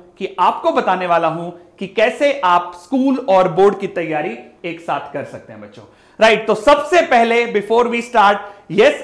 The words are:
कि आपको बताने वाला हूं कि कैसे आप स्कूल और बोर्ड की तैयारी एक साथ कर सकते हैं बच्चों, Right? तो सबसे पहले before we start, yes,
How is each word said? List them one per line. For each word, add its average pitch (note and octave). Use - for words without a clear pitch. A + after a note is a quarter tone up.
कि -
आपको A#3+
बताने F#3
वाला E3
हूं E3+
कि -
कैसे C#4+
आप F3
स्कूल C4+
और F#3
बोर्ड F#3+
की G3
तैयारी E3
एक E3
साथ -
कर C#3
सकते -
हैं G#2+
बच्चों, G#2
Right? G#3+
तो G#3+
सबसे D4
पहले A#3
before A3+
we A#3
start, G#3
yes, A3